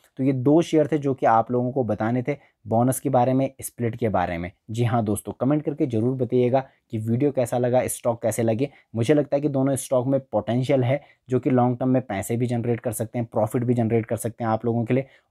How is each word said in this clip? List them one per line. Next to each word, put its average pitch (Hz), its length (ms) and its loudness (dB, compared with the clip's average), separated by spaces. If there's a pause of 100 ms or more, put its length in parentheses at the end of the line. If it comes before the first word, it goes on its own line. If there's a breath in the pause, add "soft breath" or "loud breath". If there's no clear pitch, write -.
(180)
तो 131 60 -2
ये 139 100 2
दो 139 280 4
शेयर 151 260 2
थे 160 100 -2
जो 139 160 -2
कि 139 120 -2
आप 113 240 4
लोगों 123 220 0
को 139 120 0
बताने 110 380 -2
थे 143 140 -4 (300 soft breath)
बोनस 120 340 2
के - 100 -2
बारे 127 220 4
में, 135 180 0 (120)
स्प्लिट 117 340 -4
के 117 120 0
बारे 90 300 -2
में। 87 120 -8 (200)
जी 113 140 -2
हाँ 117 200 0
दोस्तों, 101 280 -4
कमेंट 147 320 0
करके 151 220 -2
ज़रूर 120 300 0
बताइएगा 127 440 0 (300 loud breath)
कि 113 100 -4
वीडियो 117 320 0
कैसा 127 260 -2
लगा, 123 280 2
स्टॉक - 360 -4
कैसे 113 200 -2
लगे। 113 280 0 (240 soft breath)
मुझे 120 200 2
लगता 143 220 0
है 143 60 0
कि 151 60 0
दोनों 139 280 0
स्टॉक 127 300 -2
में 139 160 0
पोटेंशियल 127 600 0
है, 131 160 0 (280 soft breath)
जो 127 120 0
कि 147 100 0
लॉन्ग 123 280 4
टर्म 131 100 -2
में 127 160 2
पैसे 98 320 -4
भी 123 100 0
जनरेट 117 340 -2
कर 117 120 -6
सकते 113 260 -6
हैं, 120 80 -4
प्रॉफिट 120 380 -2
भी 120 100 2
जनरेट 117 320 0
कर 117 120 -4
सकते - 260 -8
हैं 113 60 0
आप 110 140 -2
लोगों 117 200 0
के 127 100 -2
लिए, 131 120 -2 (240 soft breath)